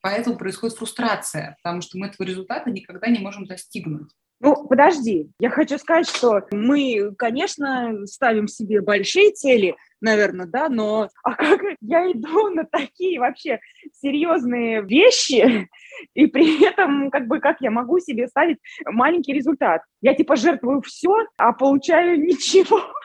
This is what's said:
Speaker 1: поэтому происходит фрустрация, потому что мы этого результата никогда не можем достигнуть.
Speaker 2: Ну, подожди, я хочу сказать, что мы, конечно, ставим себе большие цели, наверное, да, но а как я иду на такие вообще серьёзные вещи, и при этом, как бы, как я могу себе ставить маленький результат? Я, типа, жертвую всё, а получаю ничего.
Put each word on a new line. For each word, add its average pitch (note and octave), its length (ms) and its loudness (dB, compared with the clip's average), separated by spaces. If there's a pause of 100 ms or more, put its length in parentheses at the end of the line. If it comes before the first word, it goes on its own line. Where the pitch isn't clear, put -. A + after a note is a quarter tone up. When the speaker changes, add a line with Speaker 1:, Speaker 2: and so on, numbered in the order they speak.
Speaker 1:
поэтому G#3 380 -4
происходит F#3+ 380 -8
фрустрация, G3 840 -8
потому F3 200 -8
что F#3 160 -16
мы G3 80 -8
этого F#3+ 200 -8
результата F#3+ 440 -8
никогда F#3+ 380 -10
не A#3 100 2
можем G3 280 -10
достигнуть. D#3+ 640 -12 (320)
Speaker 2:
Ну, D4 220 2
подожди, B3+ 720 2
я A#3 120 -2
хочу D4 280 -2
сказать, E4 300 0
что G#3+ 420 0
мы, A3 640 0
конечно, B3 920 -4
ставим G#3+ 420 -2
себе G#3 320 -2
большие G#3 500 2
цели, A#3 460 2 (240)
наверное, G#3 460 0
да, B3+ 220 -4
но G#3+ 400 -2 (140)
а B3 140 -2
как D#4 240 2 (200)
я E4 300 0
иду D#4+ 380 0
на F4 160 -4
такие E4 560 -4
вообще B3 400 -4 (320)
серьёзные B3 920 -2
вещи, A#3 840 4 (460)
и D4 120 6
при D#4 340 4
этом, C#4+ 520 2
как C4+ 160 -2
бы, C#4 100 0
как D#4 220 0
я B3+ 100 -2
могу B3 300 0
себе A#3+ 260 -4
ставить D4+ 320 0 (260)
маленький C4+ 480 0
результат? C4 500 0 (180)
Я, B3+ 120 4
типа, C4 220 2
жертвую C4+ 480 0
всё, - 320 -2 (240)
а A3+ 140 4
получаю D4+ 680 2
ничего. F4+ 640 2 (220)